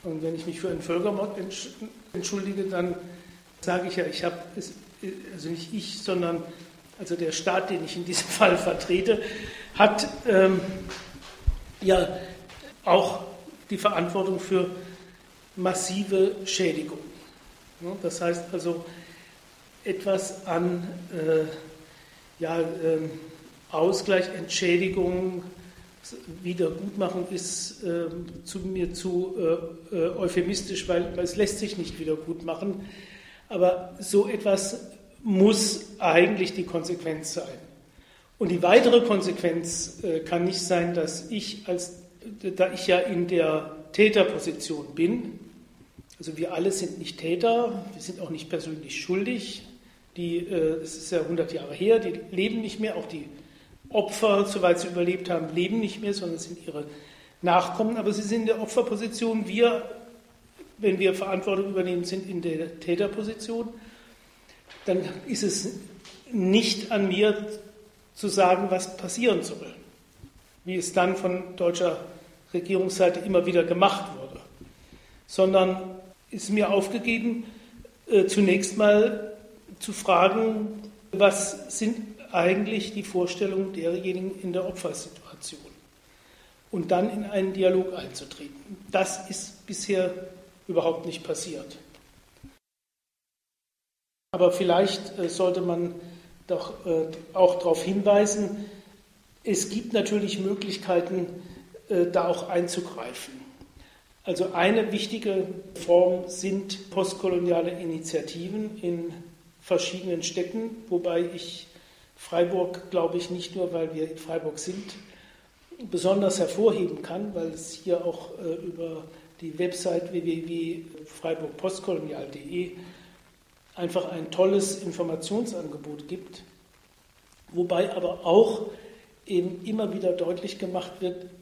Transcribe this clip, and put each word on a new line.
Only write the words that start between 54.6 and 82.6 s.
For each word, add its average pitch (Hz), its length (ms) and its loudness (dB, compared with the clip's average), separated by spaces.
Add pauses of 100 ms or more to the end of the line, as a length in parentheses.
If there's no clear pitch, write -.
sie 170 80 -4
überlebt 175 440 0
haben, 160 240 -2
leben 185 240 2
nicht 214 200 -4
mehr, 202 140 -2
sondern 175 240 -4
es 165 60 -10
sind 175 240 -12
ihre 147 180 -8 (560)
Nachkommen, 185 560 4
aber 208 160 0
sie 214 80 -2
sind 220 200 0
in 220 60 0
der 220 140 2
Opferposition, 226 840 0
wir, 226 420 4 (880)
wenn 190 220 2
wir 185 160 4
Verantwortung 196 540 -2
übernehmen, 180 340 0
sind 190 260 -6
in 170 140 -4
der 160 360 -4
Täterposition, 214 920 -4 (1160)
dann 185 140 2 (260)
ist 262 160 -4
es - 380 -2 (520)
nicht 214 600 4
an 202 160 2
mir 208 400 4 (640)
zu - 140 -6
sagen, 185 420 4
was 185 260 -2
passieren 226 460 0
soll, - 320 -10 (920)
wie 185 100 -4
es 175 180 -4
dann 185 220 4
von - 400 -4
deutscher 175 440 2 (540)
Regierungsseite 180 680 2
immer 180 260 4
wieder 175 160 4
gemacht 185 420 4 (140)
wurde, - 200 -14 (840)
sondern 185 680 4 (340)
ist 202 220 -6
mir 208 180 4
aufgegeben, 226 760 0 (640)
äh, 196 180 8
zunächst 196 520 4
mal 208 560 6 (460)
zu 202 140 -8
fragen, 214 760 4 (440)
was - 640 2
sind 220 220 0 (340)
eigentlich 196 600 2